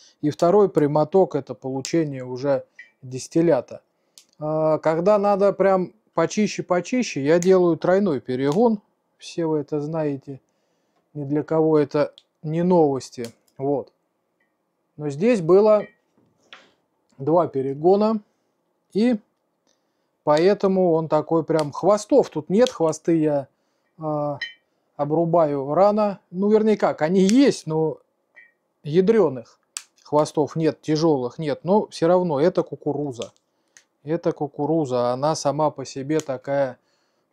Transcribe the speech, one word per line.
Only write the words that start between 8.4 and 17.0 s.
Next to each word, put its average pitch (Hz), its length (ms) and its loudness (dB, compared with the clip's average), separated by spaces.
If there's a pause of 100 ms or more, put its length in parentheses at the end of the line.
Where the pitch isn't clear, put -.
Все - 280 -8
вы 156 140 -2
это 147 220 -6
знаете, 147 600 -6 (720)
ни 147 100 -10
для 143 200 -2
кого 156 360 2
это 147 340 -2 (300)
не 160 200 -4
новости. 143 640 0 (300)
Вот. 135 340 -4 (1080)
Но 151 120 -8
здесь 190 320 0
было 202 440 4 (1300)